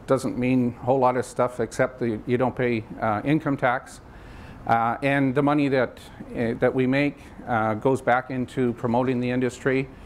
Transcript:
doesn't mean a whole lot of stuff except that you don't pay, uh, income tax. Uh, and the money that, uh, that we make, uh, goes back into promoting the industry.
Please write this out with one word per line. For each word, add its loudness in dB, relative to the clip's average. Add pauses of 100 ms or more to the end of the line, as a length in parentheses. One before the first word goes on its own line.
doesn't 2
mean 2
a -12
whole 4
lot 4
of 0
stuff -2
except -2
that -2
you 2
don't 0
pay, 0 (180)
uh, 0
income 0
tax. -2 (640)
Uh, 2
and 4
the 2
money 2
that, 0 (360)
uh, 0
that 2
we 2
make, 0 (280)
uh, 0
goes 2
back 2
into 0
promoting 0
the 0
industry. 0 (180)